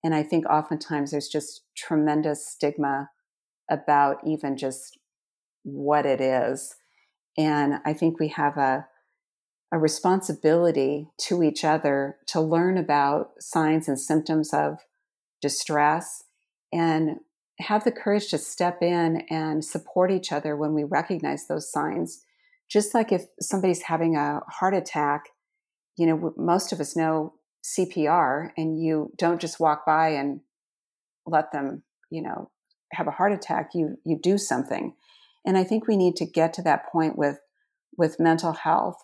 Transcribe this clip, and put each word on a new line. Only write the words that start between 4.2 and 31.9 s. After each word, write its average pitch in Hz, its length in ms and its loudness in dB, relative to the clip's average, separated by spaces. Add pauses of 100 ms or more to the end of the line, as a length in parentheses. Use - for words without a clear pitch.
even 151 300 -2
just - 420 -8 (640)
what 143 420 0
it 135 160 2
is. 131 540 0 (640)
And 147 480 2
I 156 80 0
think 165 260 0
we 156 80 2
have 147 300 -2
a, 135 280 0 (880)
a 165 60 0
responsibility 156 1300 2 (140)
to 175 200 0
each 151 220 0
other 143 520 0 (100)
to - 140 -2
learn 170 360 2
about 147 540 0 (100)
signs 160 480 0
and 135 100 -2
symptoms 156 540 0
of 151 280 0 (600)
distress 151 800 0 (480)
and 160 460 2 (440)
have 208 240 0
the 233 80 2
courage 208 360 0
to 160 100 0
step 175 440 -2
in 170 480 2
and 156 340 -2
support 180 460 0
each 185 220 -2
other 147 220 -4
when 151 200 -2
we 147 100 0
recognize 151 640 -2
those - 240 -6
signs. 165 520 -4 (460)
Just 208 240 2
like 220 180 2
if 180 120 2 (180)
somebody's 185 420 0
having 165 340 0
a 147 320 -2
heart 190 260 0
attack, 151 500 0 (720)
you 170 100 2
know, 160 100 4
w-, 160 200 -4
most 175 360 0
of 165 80 -6
us 147 140 -6
know 160 400 -2 (280)
C - 240 -2
P 160 200 -2
R, 151 520 2
and 160 240 -2
you 156 340 0
don't 170 240 0
just 165 180 -6
walk 151 280 2
by 160 240 4
and 143 300 -4 (880)
let 156 260 0
them, 139 300 -6 (280)